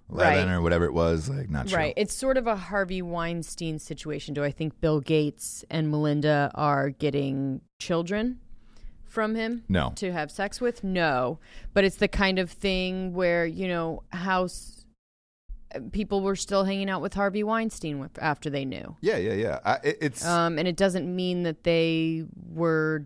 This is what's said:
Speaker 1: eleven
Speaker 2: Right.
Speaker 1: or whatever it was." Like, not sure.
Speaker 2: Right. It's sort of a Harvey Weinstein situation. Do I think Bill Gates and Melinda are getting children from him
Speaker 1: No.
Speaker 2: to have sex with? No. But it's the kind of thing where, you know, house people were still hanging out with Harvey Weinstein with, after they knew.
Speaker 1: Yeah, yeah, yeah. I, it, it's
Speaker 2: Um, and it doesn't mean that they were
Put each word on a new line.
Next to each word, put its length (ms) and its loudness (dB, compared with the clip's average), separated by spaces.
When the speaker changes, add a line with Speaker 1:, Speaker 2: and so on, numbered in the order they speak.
Speaker 1:
eleven 360 4
Speaker 2:
Right. 80 2
Speaker 1:
or 60 2
whatever 240 6
it 80 0
was." 360 2
Like, 200 -4
not 180 -2
sure. 120 0
Speaker 2:
Right. 180 0
It's 160 0
sort 240 0
of 80 0
a 100 0
Harvey 460 -2
Weinstein 800 -4
situation. 560 -8
Do 80 0
I 80 0
think 300 -6
Bill 200 4
Gates 680 0
and 200 0
Melinda 640 4
are 380 2
getting 720 -2
children 600 -2
from 300 -2
him 340 -2
Speaker 1:
No. 280 2
Speaker 2:
to 160 -4
have 180 -4
sex 320 -6
with? 220 -2
No. 560 0
But 120 6
it's 120 0
the 100 4
kind 300 2
of 140 0
thing 640 -2
where, 340 2
you 200 -4
know, 440 -2
house 600 -2
people 300 0
were 160 2
still 260 2
hanging 260 0
out 120 -2
with 140 -4
Harvey 280 2
Weinstein 560 -2
with, 220 -10
after 280 -2
they 140 -2
knew. 380 -8
Speaker 1:
Yeah, 160 2
yeah, 160 0
yeah. 320 0
I, 80 4
it, 160 2
it's 260 -2
Speaker 2:
Um, 320 2
and 120 0
it 80 -2
doesn't 360 2
mean 300 0
that 220 -4
they 580 2
were 520 2